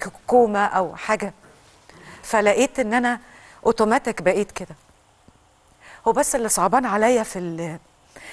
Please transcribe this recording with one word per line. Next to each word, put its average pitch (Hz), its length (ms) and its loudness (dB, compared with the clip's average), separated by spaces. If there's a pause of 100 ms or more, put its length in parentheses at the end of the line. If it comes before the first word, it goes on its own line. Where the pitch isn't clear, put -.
(260)
كوما 214 380 4
أو 175 320 -2
حاجة. 208 360 -4 (880)
فلقيت 214 560 2
إن 226 160 -2
أنا 240 260 0 (460)
أوتوماتيك 226 560 0
بقيت 190 300 0
كده. 170 220 -14 (1300)
هو 226 40 4
بس 277 220 0
اللي 233 140 -2
صعبان 208 380 2
عليا 220 360 2
في 220 160 -10
ال-، 170 400 -8 (540)